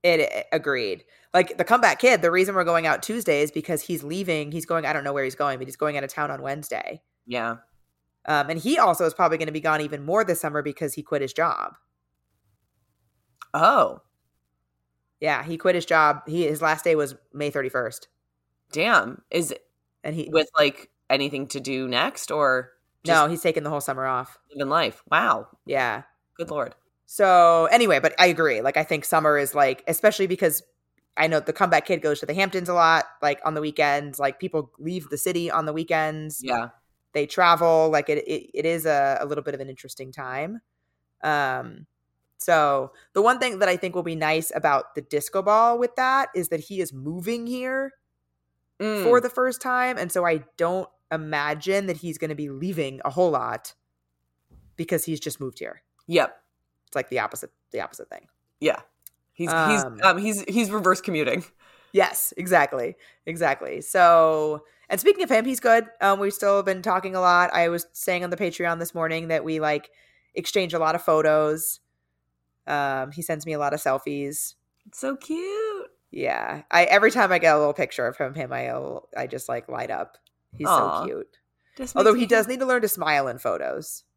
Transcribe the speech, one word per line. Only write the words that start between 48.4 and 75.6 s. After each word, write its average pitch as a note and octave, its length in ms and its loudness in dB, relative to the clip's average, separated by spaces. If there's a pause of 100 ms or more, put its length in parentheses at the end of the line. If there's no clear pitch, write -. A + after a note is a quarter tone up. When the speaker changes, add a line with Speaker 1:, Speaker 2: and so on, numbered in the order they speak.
Speaker 2:
Mm. G#3 220 -2
Speaker 1:
for A#3+ 180 6
the B3 80 -4
first B3+ 320 -2
time. B3+ 380 -2
And F3 140 -6
so F3+ 120 0
I D#3+ 200 0 (120)
don't E3+ 320 -2 (220)
imagine D#3 760 -4
that E3+ 100 -4
he's E3+ 200 -10
gonna D#3 200 -6
be D3 120 -8
leaving C#3 560 -6
a D3 60 -2
whole F3 220 2
lot A#2 420 -6 (1040)
because E3 280 -2
he's D#3+ 140 -6
just - 220 -10
moved C3 180 -10
here. - 240 -14 (240)
Speaker 2:
Yep. D#3+ 260 2 (540)
Speaker 1:
It's - 80 -20
like B2+ 140 -4
the B2+ 100 -4
opposite, - 320 -6 (220)
the A2 80 -6
opposite - 280 -14
thing. - 200 -20 (320)
Speaker 2:
Yeah. D3+ 180 0 (540)
He's, E3+ 180 -6
he's, D3+ 320 2
Speaker 1:
Um, A#2 220 -10
Speaker 2:
um, F#3 140 6
he's, G#3 260 -2
he's G3+ 260 0
reverse F#3 300 2
commuting. D#3 440 -2 (480)
Speaker 1:
Yes, - 440 0
exactly. D#3+ 600 0 (300)
Exactly. D#3 540 -4
So, D#3+ 800 4 (260)
and G3 120 -2
speaking F#4+ 240 4
of - 40 -6
him, A3+ 160 2
he's B3+ 140 -4
good. A3+ 280 4 (140)
Um, G3 200 2
we've G3+ 120 -2
still G3+ 300 2
been F#3 200 -2
talking F#3+ 340 -2
a F#3 40 -2
lot. F3+ 320 6
I E3+ 180 2
was E3+ 220 -4
saying F3+ 300 -4
on F3 80 -6
the F3 60 -4
Patreon E3+ 420 -4
this E3+ 160 -10
morning E3 320 -4
that D#3+ 160 -2
we, D#3+ 160 -4
like, D3+ 320 -2 (460)
exchange F3+ 360 -2
a E3+ 60 -2
lot D#3+ 160 2
of E3+ 80 -4
photos. D#3 800 2 (880)
Um, C#3 420 -2
he D#3+ 120 -12
sends D#3 220 -6
me D#3+ 100 -6
a D3 40 -4
lot C#3+ 160 -2
of D3+ 60 -8
selfies. C#3+ 720 -4 (320)
Speaker 2:
It's - 140 -20
so C4+ 160 -6
cute. G4 720 -8 (220)